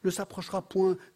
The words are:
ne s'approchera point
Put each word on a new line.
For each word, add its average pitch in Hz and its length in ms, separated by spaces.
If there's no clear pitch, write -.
ne 185 80
s'approchera 190 560
point 190 300